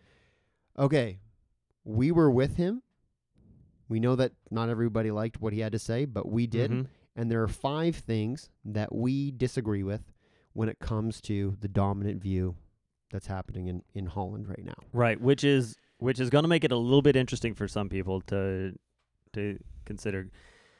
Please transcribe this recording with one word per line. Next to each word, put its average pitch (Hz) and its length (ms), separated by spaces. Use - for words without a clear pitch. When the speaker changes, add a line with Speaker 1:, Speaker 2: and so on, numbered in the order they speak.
Speaker 1:
"Okay, 135 420
we 120 280
were 160 200
with 131 260
him. 190 240
We 113 120
know 123 160
that 127 160
not 113 200
everybody 110 420
liked 110 300
what 107 120
he 107 60
had 110 140
to 110 60
say, 120 260
but 107 220
we 117 200
did." 110 240
Speaker 2:
Mm-hmm. 123 100
Speaker 1:
And 117 140
there 113 140
are 107 40
five 156 500
things 113 520
that 104 300
we 135 380
disagree 113 520
with 101 280
when 110 160
it - 100
comes 110 420
to 98 380
the 104 80
dominant 101 540
view 92 340
that's 98 160
happening 95 400
in, 90 160
in 98 120
Holland 101 420
right 98 160
now. 85 120
Speaker 2:
Right, 117 260
which 131 240
is, 135 320
which 123 220
is 127 100
gonna 147 180
make 165 160
it 139 80
a 123 60
little 127 240
bit 135 140
interesting 120 380
for 101 140
some 101 220
people 95 320
to, 95 560
to 101 260
consider, 98 440